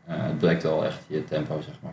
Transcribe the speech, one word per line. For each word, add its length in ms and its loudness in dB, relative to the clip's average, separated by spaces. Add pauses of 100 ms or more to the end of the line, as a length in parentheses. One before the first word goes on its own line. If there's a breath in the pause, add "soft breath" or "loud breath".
eh, 180 -6
het 160 0
breekt 240 4
wel 220 2
echt 220 -2
je 180 -2
tempo, 360 -2
zeg 200 -12
maar, 120 -10